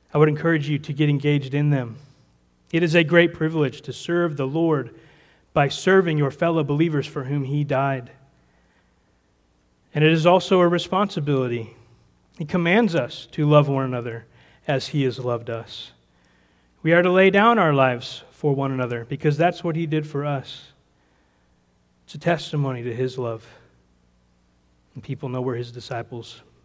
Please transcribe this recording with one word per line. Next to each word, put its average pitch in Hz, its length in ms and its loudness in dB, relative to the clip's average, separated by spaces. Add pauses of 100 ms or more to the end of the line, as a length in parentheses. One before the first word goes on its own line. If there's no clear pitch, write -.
(140)
I 147 40 0
would 151 120 2
encourage 151 400 -2
you 143 100 -2
to 147 140 -12
get 147 160 0
engaged 139 440 -2
in 147 160 0
them. 123 280 -4 (720)
It 165 120 0
is 165 120 0
a 170 80 6
great 170 300 4
privilege 156 480 -2
to 127 120 -12
serve 170 440 -4
the 135 100 -4
Lord 151 480 -2 (580)
by 147 140 4
serving 175 500 2
your 143 140 2
fellow 165 320 0
believers 147 420 0
for 135 200 -8
whom 143 180 -4
he 143 200 -2
died. 135 480 -2 (1800)
And 151 100 2
it 156 80 6
is 160 140 2
also 180 360 6
a 175 60 6
responsibility. 147 1080 -2 (640)
He 165 80 -8
commands 180 500 2
us - 360 -4
to 151 140 -2
love 147 220 6
one 135 160 -2
another 120 420 -6 (420)
as 135 200 -2
he 143 160 0
has 127 160 -2
loved 120 300 -4
us. 113 420 -12 (920)
We 160 120 2
are 175 80 8
to 180 100 2
lay 190 180 6
down 214 300 6
our 160 140 4
lives 127 580 0
for 143 240 -2
one 135 160 -2
another 123 340 -4
because 147 320 0
that's 175 260 0
what 165 120 -2
he 165 100 -2
did 151 220 -2
for 143 180 -6
us. - 460 -8 (1300)
It's - 100 -18
a 147 40 -16
testimony 143 640 -4
to 120 100 -6
his 127 240 -4
love. 117 280 -6 (1500)
And 113 80 -16
people 135 260 -8
know 127 120 -4
we're 127 140 -4
his 120 160 -8
disciples 117 680 -12 (240)